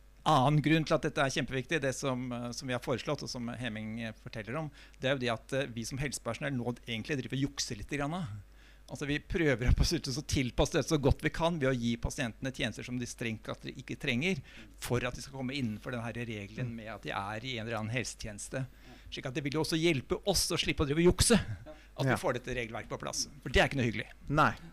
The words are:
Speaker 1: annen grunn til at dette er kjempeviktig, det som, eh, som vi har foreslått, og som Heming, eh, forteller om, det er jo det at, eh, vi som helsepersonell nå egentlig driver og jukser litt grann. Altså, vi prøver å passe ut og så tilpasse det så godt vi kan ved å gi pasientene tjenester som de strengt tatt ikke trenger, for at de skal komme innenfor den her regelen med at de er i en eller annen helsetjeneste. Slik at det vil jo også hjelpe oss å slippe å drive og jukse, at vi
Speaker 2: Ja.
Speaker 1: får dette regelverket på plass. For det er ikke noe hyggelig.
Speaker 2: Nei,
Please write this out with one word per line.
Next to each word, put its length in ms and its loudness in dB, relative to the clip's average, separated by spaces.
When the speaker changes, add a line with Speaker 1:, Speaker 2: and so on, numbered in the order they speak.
Speaker 1:
annen 360 6
grunn 240 6
til 100 4
at 60 4
dette 200 0
er 120 2
kjempeviktig, 480 -2
det 140 0
som, 360 -2
eh, 200 -6
som 160 -8
vi 60 -2
har 120 -2
foreslått, 380 -2
og 60 -8
som 200 -6
Heming, 520 -6
eh, 100 -6
forteller 340 -8
om, 120 -4
det 80 2
er 80 4
jo 80 -4
det 80 2
at, 200 -6
eh, 200 2
vi 100 -4
som 140 -6
helsepersonell 560 -4
nå 220 -2
egentlig 300 -2
driver 200 -6
og 120 0
jukser 280 -6
litt 120 -10
grann. 240 -2
Altså, 220 -8
vi 80 2
prøver 480 2
å 80 8
passe 240 4
ut 100 -2
og 60 -2
så 160 -4
tilpasse 480 2
det 80 2
så 160 2
godt 240 4
vi 80 4
kan 240 0
ved 120 4
å 40 2
gi 240 2
pasientene 560 -4
tjenester 320 -4
som 140 -4
de 100 -4
strengt 400 -6
tatt 160 -8
ikke 320 -8
trenger, 400 2
for 260 0
at 140 -2
de 80 -8
skal 140 -12
komme 180 -4
innenfor 400 -2
den 80 -4
her 80 -6
regelen 640 -6
med 160 -10
at 80 -12
de 80 -8
er 340 -4
i 140 -4
en 80 -4
eller 140 -2
annen 160 -4
helsetjeneste. 720 -6
Slik 160 -8
at 80 -4
det 120 -2
vil 80 -2
jo 100 2
også 160 0
hjelpe 380 2
oss 240 4
å 60 0
slippe 260 2
å 60 0
drive 120 2
og 140 8
jukse, 180 6
at 80 -2
vi 60 4
Speaker 2:
Ja. 60 4
Speaker 1:
får 160 0
dette 200 -4
regelverket 360 -6
på 100 -6
plass. 280 -4
For 80 -8
det 120 6
er 80 6
ikke 80 -2
noe 120 4
hyggelig. 180 -4
Speaker 2:
Nei, 240 4